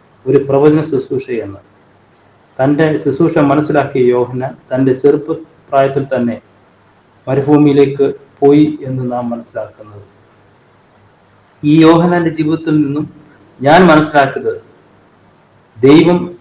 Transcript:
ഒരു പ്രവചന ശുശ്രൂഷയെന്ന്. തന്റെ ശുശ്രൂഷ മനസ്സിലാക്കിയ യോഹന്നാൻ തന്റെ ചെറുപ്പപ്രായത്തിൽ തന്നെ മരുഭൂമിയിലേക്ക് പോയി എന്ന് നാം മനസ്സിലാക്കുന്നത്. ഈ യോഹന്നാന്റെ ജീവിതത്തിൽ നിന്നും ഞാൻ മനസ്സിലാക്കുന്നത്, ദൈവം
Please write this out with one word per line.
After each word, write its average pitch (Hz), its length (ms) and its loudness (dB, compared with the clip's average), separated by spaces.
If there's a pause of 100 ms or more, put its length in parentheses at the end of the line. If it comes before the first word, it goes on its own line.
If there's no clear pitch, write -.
(280)
ഒരു 139 100 0
പ്രവചന 143 440 0
ശുശ്രൂഷയെന്ന്. 113 800 -8 (1040)
തന്റെ 147 340 0
ശുശ്രൂഷ 160 400 -2
മനസ്സിലാക്കിയ 143 640 0
യോഹന്നാൻ 123 560 -2 (180)
തന്റെ 131 180 0
ചെറുപ്പപ്രായത്തിൽ 143 1080 -2
തന്നെ 120 380 -4 (840)
മരുഭൂമിയിലേക്ക് 139 840 2 (260)
പോയി 147 440 2
എന്ന് 127 280 -6
നാം 123 180 -6
മനസ്സിലാക്കുന്നത്. 107 720 -14 (1600)
ഈ 151 180 4
യോഹന്നാന്റെ 170 480 2
ജീവിതത്തിൽ 156 460 -4
നിന്നും 147 380 -4 (480)
ഞാൻ 160 240 4
മനസ്സിലാക്കുന്നത്, 151 760 0 (1160)
ദൈവം 160 600 4